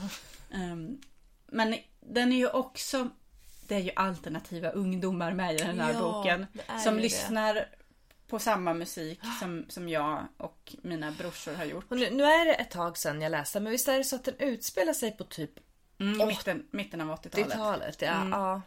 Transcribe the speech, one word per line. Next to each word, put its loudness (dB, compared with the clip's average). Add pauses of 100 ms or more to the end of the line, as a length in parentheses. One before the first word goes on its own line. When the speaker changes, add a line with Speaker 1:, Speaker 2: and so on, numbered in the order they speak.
(540)
Speaker 1:
Ehm, -6 (480)
men 0 (240)
den 2
är 6
ju 4
också, -2 (600)
det 0
är 2
ju -2
alternativa -2
ungdomar 0
med 0
i 4
den 0
här 2
Speaker 2:
Ja, 0
Speaker 1:
boken 0
Speaker 2:
det -12
är -4
Speaker 1:
som 4
Speaker 2:
ju 2
det. 2
Speaker 1:
lyssnar 0 (600)
på -4
samma 2
musik -6 (100)
Speaker 2:
<gasps> -6
Speaker 1:
som, -4
som -8
jag 0 (100)
och -12
mina -4
brorsor -8
har -4
gjort. -8
Speaker 2:
Och -2
nu, 2
nu 4
är 8
det 8
ett -2
tag -2
sedan -2
jag 0
läste, -2
men 0
visst 2
är 4
det 2
så 0
att -10
den -2
utspelar 0
sig 0
på -8
typ -6 (480)
Speaker 1:
Mm, 2
Speaker 2:
åt- 6
Speaker 1:
mitten, -2
mitten -6
av -4
åttiotalet. 0
Speaker 2:
åttiotalet, -2
ja. 2
Speaker 1:
Mm. 0
Speaker 2:
Ja. 0